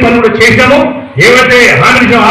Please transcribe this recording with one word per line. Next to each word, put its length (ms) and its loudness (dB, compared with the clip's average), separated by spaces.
పనులు 180 0
కూడా 220 0
చేశామో, 360 2
ఏవైతే 320 2
హామీలు 260 0
ఇచ్చామో 240 0